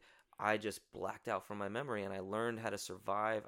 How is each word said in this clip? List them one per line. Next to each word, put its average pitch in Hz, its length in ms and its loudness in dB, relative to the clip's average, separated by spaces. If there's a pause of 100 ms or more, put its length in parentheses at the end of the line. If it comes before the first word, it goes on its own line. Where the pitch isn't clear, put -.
(380)
I 107 180 6
just 104 360 -4
blacked 101 360 -4
out 101 160 2
from 104 140 -4
my 101 100 0
memory, 113 360 -2
and 98 100 -2
I 95 60 -4
learned 110 400 0
how 113 100 -2
to 101 80 -2
survive, 104 680 0